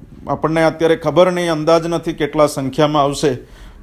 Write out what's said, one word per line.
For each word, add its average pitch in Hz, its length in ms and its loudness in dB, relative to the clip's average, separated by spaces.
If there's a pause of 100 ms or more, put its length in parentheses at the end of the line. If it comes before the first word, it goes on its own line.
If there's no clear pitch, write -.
(280)
આપણને 156 360 -2
અત્યારે 160 320 2
ખબર 160 360 2
નહીં, 175 200 -2
અંદાજ 160 340 2
નથી 170 280 -4
કેટલા 151 340 0
સંખ્યામાં 147 560 0
આવશે, 139 340 -2 (460)